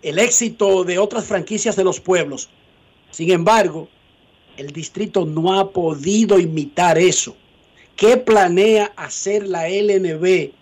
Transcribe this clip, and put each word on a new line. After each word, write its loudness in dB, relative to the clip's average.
El -6
éxito 0
de -2
otras -2
franquicias -4
de -2
los 0
pueblos. -4
Sin -2
embargo, 0
el -16
distrito -6
no 0
ha -2
podido 0
imitar 0
eso. 0
¿Qué 6
planea 2
hacer -6
la -4
L 0
N 0
B? 0